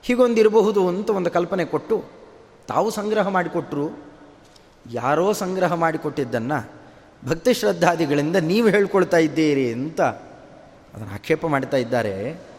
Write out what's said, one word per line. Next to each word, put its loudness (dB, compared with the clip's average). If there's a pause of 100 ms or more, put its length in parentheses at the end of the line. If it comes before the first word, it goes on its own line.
ಹೀಗೊಂದಿರಬಹುದು 4
ಅಂತ -2
ಒಂದು 0
ಕಲ್ಪನೆ 0
ಕೊಟ್ಟು -2 (640)
ತಾವು 0
ಸಂಗ್ರಹ -2
ಮಾಡಿಕೊಟ್ರು. -4 (920)
ಯಾರೋ 0
ಸಂಗ್ರಹ -2
ಮಾಡಿಕೊಟ್ಟಿದ್ದನ್ನು -2 (540)
ಭಕ್ತಿ 2
ಶ್ರದ್ಧಾದಿಗಳಿಂದ 0
ನೀವು 2
ಹೇಳ್ಕೊಳ್ತಾ 2
ಇದ್ದೀರಿ 2
ಅಂತ -4
ಅದನ್ನು -8
ಆಕ್ಷೇಪ -2
ಮಾಡ್ತಾ -2
ಇದ್ದಾರೆ. -4 (180)